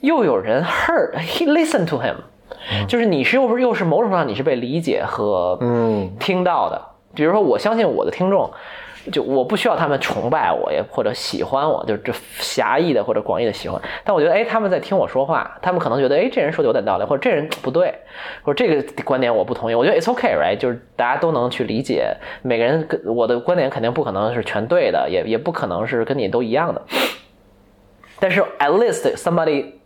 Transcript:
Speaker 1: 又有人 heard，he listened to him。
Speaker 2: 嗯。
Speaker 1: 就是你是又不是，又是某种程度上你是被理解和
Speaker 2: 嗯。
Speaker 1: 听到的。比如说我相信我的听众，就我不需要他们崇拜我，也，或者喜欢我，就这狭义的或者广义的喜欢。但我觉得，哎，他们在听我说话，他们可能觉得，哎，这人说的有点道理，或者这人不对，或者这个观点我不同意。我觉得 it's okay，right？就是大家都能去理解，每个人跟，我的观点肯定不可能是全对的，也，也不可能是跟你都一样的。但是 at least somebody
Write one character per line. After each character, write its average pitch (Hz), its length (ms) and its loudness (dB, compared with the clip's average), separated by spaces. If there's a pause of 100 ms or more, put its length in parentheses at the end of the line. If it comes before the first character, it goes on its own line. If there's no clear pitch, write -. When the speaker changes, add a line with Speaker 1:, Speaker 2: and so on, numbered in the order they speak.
Speaker 1:
又 277 240 2
有 135 120 4
人 110 280 2
heard，he 240 800 0
listened 302 400 2
to 151 120 -2
him。 117 160 -2 (580)
Speaker 2:
嗯。 101 160 -2
Speaker 1:
就 240 100 0
是 233 80 2
你 160 160 2
是 226 140 2
又 269 100 4
不 226 100 2
是， 254 60 0
又 247 100 2
是 196 120 -2
某 160 140 2
种 220 120 2
程 - 0 -
度 190 60 0
上 160 100 0
你 110 80 -4
是 120 80 -4
被 139 140 2
理 123 240 -2
解 151 260 0
和 92 540 0
Speaker 2:
嗯。 113 580 2
Speaker 1:
听 180 240 0
到 156 260 2
的。 - 120 -6 (340)
比 151 80 0
如 156 80 4
说 208 100 4
我 139 160 4
相 214 200 0
信 220 120 2
我 117 160 0
的 85 60 -2
听 180 180 -2
众， 190 220 2 (600)
就 147 100 0
我 131 220 2
不 208 100 -2
需 214 140 2
要 156 80 2
他 160 100 0
们 143 140 2
崇 - 280 -2
拜 127 240 2
我， 65 200 0
也， 76 180 0
或 120 140 -2
者 107 80 0
喜 - 320 -4
欢 139 240 0
我， - 180 0
就 104 120 0
这 117 140 -6 (260)
狭 117 380 0
义 165 160 2
的 107 120 2
或 110 100 0
者 107 80 0
广 90 180 -2
义 117 40 0
的 110 80 0
喜 - 160 -8
欢。 95 120 -4 (220)
但 214 120 0
我 170 60 4
觉 147 60 4
得， 165 80 4
哎， 208 80 4
他 233 160 0
们 208 100 0
在 180 120 0
听 - 160 -2
我 135 100 2
说 131 180 0
话， 147 380 -2
他 185 80 0
们 180 100 0
可 151 80 -2
能 123 120 0
觉 131 80 4
得， 139 80 4
哎， 202 160 2
这 - 80 0
人 151 100 2
说 160 120 -2
的 135 40 4
有 113 60 4
点 120 120 2
道 98 140 0
理， 98 60 -2
或 143 120 0
者 131 40 -2
这 254 100 2
人 156 180 0 (140)
不 131 80 -2
对， 165 240 0 (480)
或 147 100 0
者 233 140 2
这 165 80 4
个 135 300 -4
观 131 160 0
点 120 140 2
我 110 100 4
不 117 100 -4
同 - 160 -4
意。 117 40 0
我 120 100 4
觉 185 80 4
得 165 80 4
it's 214 120 0
okay，right？ 101 440 2
就 123 140 0
是 120 100 -6 (160)
大 120 120 2
家 139 120 0
都 170 100 2
能 123 180 0
去 123 160 -2
理 110 180 -2
解， 67 300 0 (300)
每 123 160 0
个 117 60 2
人 151 240 2
跟， - 160 -2
我 113 220 0
的 120 120 2
观 175 180 0
点 139 140 0
肯 120 100 -6
定 113 120 0
不 156 100 -2
可 120 80 -2
能 104 240 -2
是 120 80 -2
全 107 240 -4
对 147 240 2
的， 71 180 0
也， 87 160 0
也 110 140 0
不 156 140 -4
可 139 160 -4
能 92 180 -2
是 117 180 0
跟 135 140 -2
你 113 80 -2
都 120 160 0
一 113 80 -4
样 151 240 0
的。 - 80 -8 (1400)
但 190 120 2
是 180 100 2 (180)
at 143 140 2
least 190 440 2
somebody 160 500 0 (200)